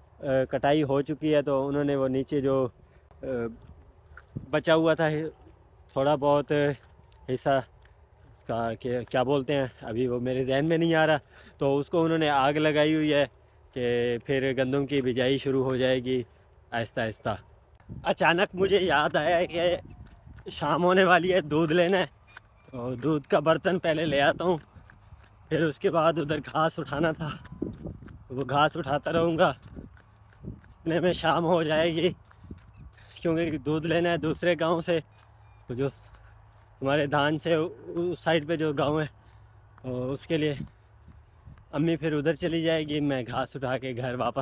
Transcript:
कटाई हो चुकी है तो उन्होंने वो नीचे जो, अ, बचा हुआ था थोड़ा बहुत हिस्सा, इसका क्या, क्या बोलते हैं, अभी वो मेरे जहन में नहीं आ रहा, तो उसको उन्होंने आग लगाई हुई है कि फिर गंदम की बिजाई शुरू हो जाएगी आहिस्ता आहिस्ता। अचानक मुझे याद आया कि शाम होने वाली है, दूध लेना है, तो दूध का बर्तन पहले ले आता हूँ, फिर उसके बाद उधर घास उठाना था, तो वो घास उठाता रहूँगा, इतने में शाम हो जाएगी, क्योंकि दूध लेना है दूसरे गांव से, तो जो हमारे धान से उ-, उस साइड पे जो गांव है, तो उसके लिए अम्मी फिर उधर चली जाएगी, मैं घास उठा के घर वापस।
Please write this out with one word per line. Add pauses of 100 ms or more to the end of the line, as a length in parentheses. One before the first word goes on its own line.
(240)
कटाई
हो
चुकी
है
तो
उन्होंने
वो
नीचे
जो,
अ, (1000)
बचा
हुआ
था (840)
थोड़ा
बहुत
हिस्सा, (760)
इसका
क्या,
क्या
बोलते
हैं, (120)
अभी
वो
मेरे
जहन
में
नहीं
आ
रहा, (400)
तो
उसको
उन्होंने
आग
लगाई
हुई
है (520)
कि
फिर
गंदम
की
बिजाई
शुरू
हो
जाएगी (480)
आहिस्ता
आहिस्ता। (680)
अचानक
मुझे
याद
आया
कि (580)
शाम
होने
वाली
है,
दूध
लेना
है, (640)
तो
दूध
का
बर्तन
पहले
ले
आता
हूँ, (920)
फिर
उसके
बाद
उधर
घास
उठाना
था, (1000)
तो
वो
घास
उठाता
रहूँगा, (920)
इतने
में
शाम
हो
जाएगी, (1120)
क्योंकि
दूध
लेना
है
दूसरे
गांव
से, (640)
तो
जो (920)
हमारे
धान
से
उ-, (280)
उस
साइड
पे
जो
गांव
है, (760)
तो
उसके
लिए (1160)
अम्मी
फिर
उधर
चली
जाएगी,
मैं
घास
उठा
के
घर
वापस।